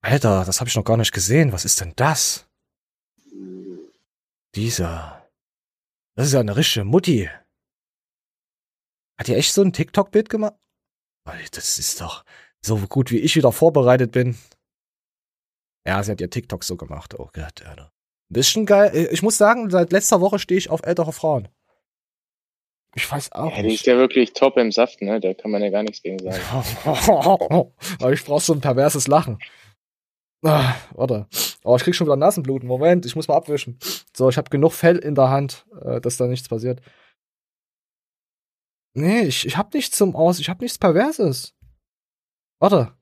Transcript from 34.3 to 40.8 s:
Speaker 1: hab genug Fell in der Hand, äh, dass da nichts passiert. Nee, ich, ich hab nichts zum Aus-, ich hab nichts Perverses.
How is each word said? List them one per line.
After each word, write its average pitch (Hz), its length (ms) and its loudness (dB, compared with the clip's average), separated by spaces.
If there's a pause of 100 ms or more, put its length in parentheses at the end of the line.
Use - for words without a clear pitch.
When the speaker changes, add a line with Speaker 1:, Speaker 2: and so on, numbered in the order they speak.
Speaker 1:
hab - 140 -4
genug 147 220 2
Fell 170 260 4
in 147 160 -4
der 131 160 4
Hand, 139 360 -4 (160)
äh, 120 180 -4
dass 120 160 -4
da 123 100 0
nichts 127 220 -6
passiert. 123 320 -6 (2250)
Nee, 185 280 2
ich, 143 240 -2
ich - 100 -6
hab 202 160 -4
nichts - 240 -4
zum 190 180 2
Aus-, 170 260 2
ich 165 100 -6
hab 180 100 -8
nichts 240 180 -8
Perverses. 196 760 0 (1080)